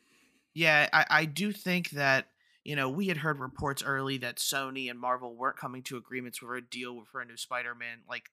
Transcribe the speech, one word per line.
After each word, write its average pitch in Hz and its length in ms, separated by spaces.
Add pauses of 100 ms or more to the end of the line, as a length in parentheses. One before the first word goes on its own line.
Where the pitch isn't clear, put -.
(540)
Yeah, 156 380
I, 156 180
I 156 160
do 170 260
think 180 380
that, 139 380 (360)
you 147 120
know, 135 120
we 185 200
had 170 100
heard 151 200
reports 135 440
early 135 360
that 120 180
Sony 135 540
and 120 80
Marvel 123 380
weren't 127 220
coming 131 260
to 131 120
agreements 123 420
for 123 180
a 127 100
deal 123 380
for 131 160
a 123 40
new 117 120
Spider-Man, 120 720
like, 120 240